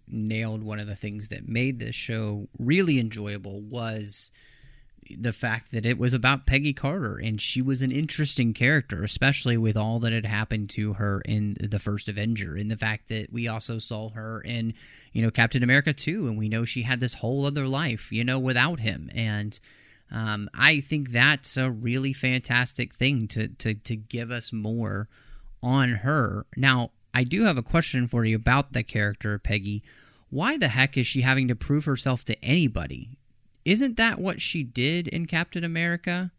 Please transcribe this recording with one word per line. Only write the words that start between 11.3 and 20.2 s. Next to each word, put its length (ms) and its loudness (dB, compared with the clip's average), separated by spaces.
The 200 -2
First 280 -4
Avenger, 480 -2
and 140 -4
the 80 -2
fact 300 -4
that 260 -6
we 140 -4
also 320 -4
saw 320 -6
her 300 -10
in, 340 -2
you 120 2
know, 80 4
Captain 320 2
America 300 4
two, 340 -2
and 100 -2
we 100 0
know 160 0
she 200 -2
had 160 0
this 160 0
whole 300 0
other 220 0
life, 440 -2
you 120 0
know, 140 0
without 440 2
him. 340 -4
And, 440 -2
um, 420 -4